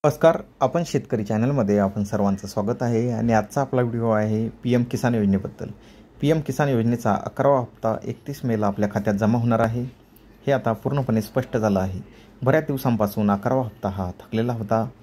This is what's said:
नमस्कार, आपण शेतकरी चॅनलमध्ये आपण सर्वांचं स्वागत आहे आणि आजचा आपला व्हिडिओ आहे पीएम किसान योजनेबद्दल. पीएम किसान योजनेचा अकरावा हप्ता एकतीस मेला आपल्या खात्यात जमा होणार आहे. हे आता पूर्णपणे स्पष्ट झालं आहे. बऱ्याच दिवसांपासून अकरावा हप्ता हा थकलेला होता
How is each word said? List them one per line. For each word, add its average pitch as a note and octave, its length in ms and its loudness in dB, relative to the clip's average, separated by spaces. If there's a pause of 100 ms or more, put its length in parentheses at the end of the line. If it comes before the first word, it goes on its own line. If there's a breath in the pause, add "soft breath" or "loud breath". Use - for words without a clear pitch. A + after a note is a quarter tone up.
नमस्कार, D#3+ 320 4 (240)
आपण E3+ 240 0
शेतकरी B2+ 380 -2
चॅनलमध्ये A2 540 2
आपण G2+ 260 2
सर्वांचं G2 440 -2
स्वागत G#2+ 360 -2
आहे A#2+ 280 0
आणि A#2 220 0
आजचा A2 280 0
आपला C3 200 0
व्हिडिओ A#2 280 0
आहे A2 400 0
पीएम A#2+ 340 0
किसान A#2+ 320 -2
योजनेबद्दल. G2+ 520 0 (540 loud breath)
पीएम D3+ 180 2
किसान C#3+ 300 -2
योजनेचा A#2 440 2
अकरावा C#3 460 2
हप्ता A2+ 440 -4
एकतीस - 400 -10
मेला A2 240 0
आपल्या G2+ 260 0
खात्यात G#2 220 0
जमा A2 240 2
होणार A2+ 200 2
आहे. A#2 240 0 (640)
हे C#3 40 2
आता A#2+ 220 0
पूर्णपणे B2 480 0
स्पष्ट B2 360 -4
झालं G#2 220 2
आहे. F#2 200 -2 (420 loud breath)
बऱ्याच D3 220 2
दिवसांपासून A2 680 0
अकरावा B2 320 0
हप्ता G#2 260 -6
हा F#2+ 220 -4
थकलेला A#2 420 -4
होता A2+ 360 -2 (140)